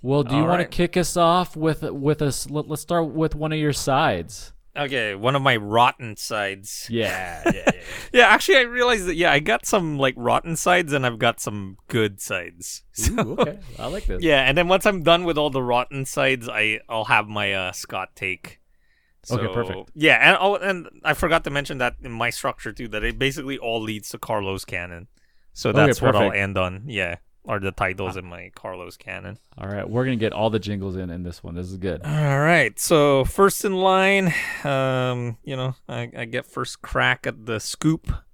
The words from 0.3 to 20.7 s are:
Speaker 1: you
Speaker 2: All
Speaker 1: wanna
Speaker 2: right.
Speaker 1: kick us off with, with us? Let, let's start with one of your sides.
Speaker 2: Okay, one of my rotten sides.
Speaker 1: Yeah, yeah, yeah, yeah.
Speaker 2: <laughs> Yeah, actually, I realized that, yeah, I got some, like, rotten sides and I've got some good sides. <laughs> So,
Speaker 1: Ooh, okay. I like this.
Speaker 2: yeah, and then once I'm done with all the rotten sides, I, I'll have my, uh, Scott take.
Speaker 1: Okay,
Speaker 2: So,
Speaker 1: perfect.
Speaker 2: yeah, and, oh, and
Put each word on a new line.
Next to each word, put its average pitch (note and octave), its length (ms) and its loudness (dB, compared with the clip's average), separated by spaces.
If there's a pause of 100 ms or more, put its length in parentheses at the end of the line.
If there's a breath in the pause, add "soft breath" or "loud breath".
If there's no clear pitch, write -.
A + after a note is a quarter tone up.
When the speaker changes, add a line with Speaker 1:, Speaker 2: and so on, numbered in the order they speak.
Speaker 1:
you D3 60 4
Speaker 2:
All D#3+ 60 2
Speaker 1:
wanna F3 160 2
Speaker 2:
right. - 80 -6
Speaker 1:
kick F3 260 0
us - 180 0
off F3 400 4
with, D#3 280 0
with C#3+ 400 0
us? - 260 -2
Let, C#3+ 180 -4
let's D3 140 -6
start E3 280 0
with D3+ 260 0
one D#3 180 -2
of D#3 60 -2
your D3+ 140 2
sides. C3 800 0 (240)
Speaker 2:
Okay, B2+ 400 -2
one A#2 200 0
of C#3 60 2
my C3 160 4
rotten A2 580 2
sides. G2 760 -6
Speaker 1:
Yeah, F#2 560 -4
yeah, E4+ 80 4
yeah, - 220 0
yeah. - 60 -16 (120)
Speaker 2:
<laughs> - 200 -12
Yeah, B3 140 8
actually, A3 320 6
I - 20 4
realized A#3+ 440 2
that, F3 100 -2
yeah, E3 160 4
I C#3+ 80 6
got G#3+ 260 0
some, E3 340 0
like, C3+ 180 2
rotten B2 380 0
sides F3+ 380 2
and C3+ 120 0
I've A#2 140 -2
got A#2 220 2
some G2+ 360 -8 (120)
good G#2+ 320 0
sides. F2 680 -10
<laughs> - 60 -20
So, - 280 0
Speaker 1:
Ooh, C3+ 160 -2
okay. E3+ 220 0 (180)
I A2+ 100 -8
like F#3 180 -6
this. - 180 -2
Speaker 2:
yeah, D3 200 6
and C3+ 140 4
then F3 120 2
once F#3+ 160 4
I'm G3 180 2
done E3+ 220 6
with E3 120 0
all D3+ 120 2
the C3 120 -2
rotten B2 440 0
sides, C3 440 0
I, G#2+ 300 0 (100)
I'll A2 160 -2
have G#2+ 220 2
my, G#2 260 -2
uh, F#2 200 -2
Scott - 420 -10
take. - 440 -8 (680)
Speaker 1:
Okay, A#2+ 160 -2
Speaker 2:
So, F#2 80 -4
Speaker 1:
perfect. F#2+ 400 -6
Speaker 2:
yeah, D3 220 4 (140)
and, F#3+ 100 6
oh, G3+ 160 2
and F#3 320 -4 (160)